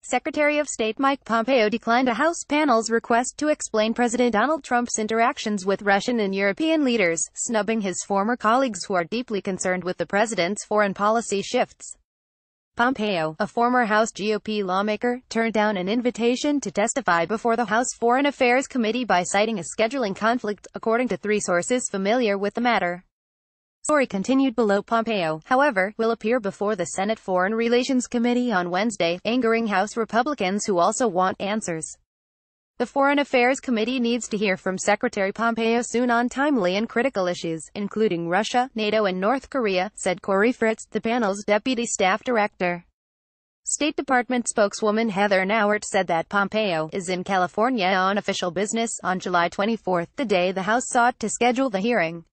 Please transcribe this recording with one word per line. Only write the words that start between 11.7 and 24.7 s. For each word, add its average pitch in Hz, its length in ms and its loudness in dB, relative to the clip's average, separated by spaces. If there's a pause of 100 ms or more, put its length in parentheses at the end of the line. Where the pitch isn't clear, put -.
Pompeo, 208 600 0
a 208 80 -2
former 240 400 0
House 214 260 2
G 214 220 -2
O 208 60 -2
P 214 240 -4
lawmaker, 214 680 -2
turned 226 240 0
down 214 240 2
an 180 100 -2
invitation 240 760 0
to 196 100 -6
testify 190 560 0
before 226 280 0
the 233 100 0
House 220 280 0
Foreign 247 320 2
Affairs 269 400 2
Committee 240 400 -2
by 185 160 4
citing 208 380 0
a 170 40 -6 (140)
scheduling 226 380 0
conflict, 214 580 -2
according 226 360 0
to 185 80 -2
three 208 220 0
sources 190 480 0
familiar 202 480 0
with 202 200 -4
the 233 60 -2
matter. 185 440 0 (800)
Story 285 200 2
continued 254 500 0
below. 202 280 2